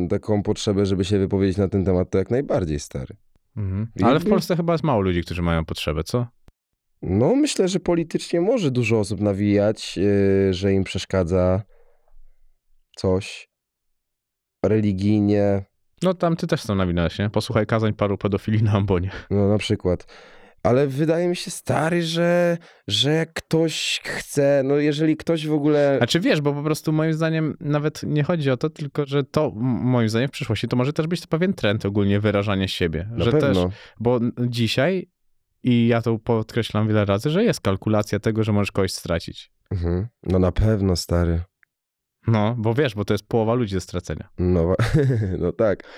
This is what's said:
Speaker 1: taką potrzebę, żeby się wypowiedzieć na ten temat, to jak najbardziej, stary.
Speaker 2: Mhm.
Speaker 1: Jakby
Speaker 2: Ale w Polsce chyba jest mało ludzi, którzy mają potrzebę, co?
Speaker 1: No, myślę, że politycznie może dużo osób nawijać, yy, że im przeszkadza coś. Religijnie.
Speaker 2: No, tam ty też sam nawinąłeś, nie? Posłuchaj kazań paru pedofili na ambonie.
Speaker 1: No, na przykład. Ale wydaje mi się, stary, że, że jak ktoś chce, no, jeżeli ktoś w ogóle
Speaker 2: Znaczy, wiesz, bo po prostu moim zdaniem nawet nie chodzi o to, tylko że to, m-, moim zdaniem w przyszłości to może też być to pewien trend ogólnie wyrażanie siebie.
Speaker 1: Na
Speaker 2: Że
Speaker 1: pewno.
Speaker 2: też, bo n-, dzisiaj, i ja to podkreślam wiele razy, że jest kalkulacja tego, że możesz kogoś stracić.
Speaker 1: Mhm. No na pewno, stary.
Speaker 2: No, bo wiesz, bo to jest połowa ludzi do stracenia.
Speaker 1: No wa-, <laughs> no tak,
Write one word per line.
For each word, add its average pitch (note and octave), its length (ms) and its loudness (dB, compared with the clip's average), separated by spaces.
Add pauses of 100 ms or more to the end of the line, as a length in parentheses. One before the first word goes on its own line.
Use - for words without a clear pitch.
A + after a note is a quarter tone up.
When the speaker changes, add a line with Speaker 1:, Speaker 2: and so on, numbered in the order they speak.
(100)
Speaker 1:
taką G2+ 320 0
potrzebę, G2+ 440 0
żeby F#2+ 180 0
się G2 140 2
wypowiedzieć F#2+ 400 2
na G2 100 2
ten F#2+ 160 0
temat, F2+ 260 2
to F#2+ 80 2
jak F#2+ 120 0
najbardziej, G2 500 0
stary. - 360 -12 (400)
Speaker 2:
Mhm. G2 240 -4 (160)
Speaker 1:
Jakby A#2 140 4
Speaker 2:
Ale D3+ 100 4
w F3 80 -2
Polsce G#3 280 2
chyba E3+ 180 0
jest D#3+ 100 -2
mało C3 160 2
ludzi, F2+ 220 0
którzy F2 200 -8
mają E2 220 0
potrzebę, D#2+ 400 -4
co? B2 220 -4 (760)
Speaker 1:
No, D#3 340 2
myślę, C4+ 320 2
że F#3 120 -2
politycznie E3+ 600 -2
może G3 300 0
dużo A2+ 300 2
osób G2 200 -4
nawijać, G2+ 760 2
yy, G2 580 2
że G2 180 0
im F#2+ 120 2
przeszkadza F#2 800 0 (1300)
coś. - 520 -4 (1160)
Religijnie. G2+ 1000 2 (380)
Speaker 2:
No, F#3 120 2
tam E3+ 220 -2
ty F3 100 -6
też E3 160 -2
sam G2+ 160 -2
nawinąłeś, F2 400 0
nie? G2+ 120 -2
Posłuchaj G#2+ 360 -2
kazań A2 280 0
paru G2+ 240 0
pedofili G#2+ 440 0
na G#2+ 100 2
ambonie. G2 380 2 (200)
Speaker 1:
No, G2 180 2
na G#2 100 2
przykład. F#2 480 -2 (560)
Ale C3 240 2
wydaje D#3+ 420 0
mi F3 80 -2
się, - 140 -10
stary, E3+ 520 -2
że, E3+ 560 0 (300)
że C3 240 0
jak D#3+ 200 -2
ktoś - 720 -2
chce, C#3 600 0
no, C#3 120 2
jeżeli D3+ 400 2
ktoś D#3 300 -2
w D3+ 60 -2
ogóle C#3+ 460 4
Speaker 2:
Znaczy, A#2+ 220 2
wiesz, G#3 200 2
bo C#3+ 120 0
po C#3+ 100 -4
prostu D#3 300 -2
moim D#3 220 2
zdaniem D#3+ 460 -2
nawet D3 420 -4
nie D3 200 0
chodzi D3 280 0
o B2+ 60 0
to, D#3 140 -4
tylko D3 360 -6
że C#3 180 -2
to, D3+ 220 -2
m-, G#2+ 180 -6
moim A#2+ 440 2
zdaniem A2+ 200 0
w - 40 -16
przyszłości A2+ 360 -4
to B2 80 -2
może B2+ 160 0
też D#3 140 -2
być E3+ 140 -4
to - 60 -16
pewien F#3 280 0
trend G#2 320 0
ogólnie G2+ 340 2
wyrażanie G2+ 480 0
siebie. E2+ 440 -2
Speaker 1:
Na E2+ 120 -2
Speaker 2:
Że A#2+ 80 2
Speaker 1:
pewno. G2+ 340 2
Speaker 2:
też, F#2+ 80 -4 (260)
bo A#2+ 160 2
n-, A#2+ 160 0 (160)
dzisiaj, B2+ 640 -2 (520)
i A#2+ 260 4
ja A#2 140 2
to A2+ 160 0
podkreślam A2 680 -2
wiele G#2+ 160 2
razy, G2+ 260 0
że F#3+ 140 0
jest F#3 160 0
kalkulacja G#2 600 0
tego, A2 240 0
że A2 80 0
możesz G2+ 200 0
kogoś F#2+ 200 -2
stracić. - 600 -8 (180)
Speaker 1:
Mhm. F2 360 -2 (160)
No F#2 160 0
na F#2 140 2
pewno, G2 440 2
stary. E2+ 460 0 (840)
Speaker 2:
No, A2+ 320 0
bo A2 160 0
wiesz, B2+ 200 0
bo G2+ 100 -4
to G#2+ 100 0
jest - 140 -4
połowa A2+ 260 0
ludzi A2+ 200 -2
do F#2+ 60 -2
stracenia. - 480 -8 (100)
Speaker 1:
No F2+ 280 2
wa-, F#2 80 2 (400)
<laughs> G2 240 -2
no E2+ 140 -2
tak, G2+ 300 0 (160)